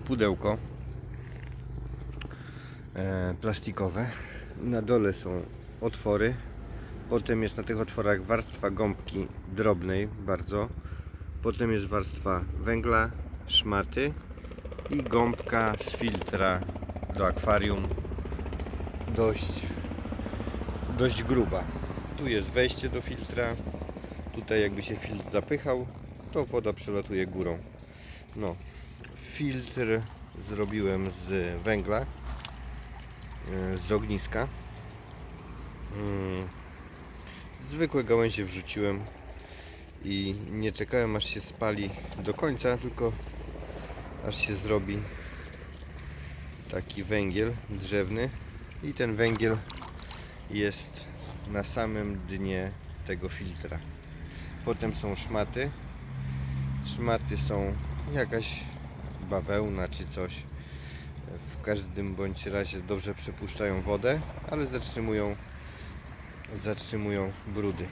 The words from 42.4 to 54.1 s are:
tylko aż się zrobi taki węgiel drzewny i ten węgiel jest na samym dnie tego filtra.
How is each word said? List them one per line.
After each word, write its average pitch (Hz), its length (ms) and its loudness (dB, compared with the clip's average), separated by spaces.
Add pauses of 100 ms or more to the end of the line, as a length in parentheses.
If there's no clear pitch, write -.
tylko 120 340 0 (1120)
aż 104 200 0
się 107 80 0
zrobi 101 440 2 (1700)
taki 92 340 -4
węgiel 101 480 4 (180)
drzewny 101 580 2 (540)
i 147 120 -4
ten 120 200 2
węgiel 110 420 6 (920)
jest 104 400 2 (600)
na 101 140 2
samym 107 640 0
dnie 95 420 0 (360)
tego 92 220 -2
filtra. 85 500 -6 (840)